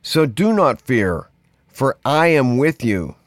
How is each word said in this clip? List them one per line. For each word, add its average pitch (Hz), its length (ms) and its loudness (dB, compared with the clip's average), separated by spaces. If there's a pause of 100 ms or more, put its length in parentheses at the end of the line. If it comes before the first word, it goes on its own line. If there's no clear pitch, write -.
So 160 240 0
do 180 260 0
not 160 280 0
fear, 98 480 -2 (400)
for - 360 -4
I 151 240 2
am 131 280 2
with 147 260 -2
you. 95 340 -4 (100)